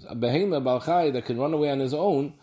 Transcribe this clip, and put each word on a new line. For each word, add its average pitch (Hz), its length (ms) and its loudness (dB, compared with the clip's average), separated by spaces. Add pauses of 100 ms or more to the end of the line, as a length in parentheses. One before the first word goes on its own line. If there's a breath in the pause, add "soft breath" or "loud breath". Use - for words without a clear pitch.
A 117 80 -10
Behema 143 440 0
Balchai 139 520 2
that 123 140 -4
can 120 120 -2
run 147 160 0
away 147 160 2
on 139 80 0
his 131 160 -2
own, 151 480 0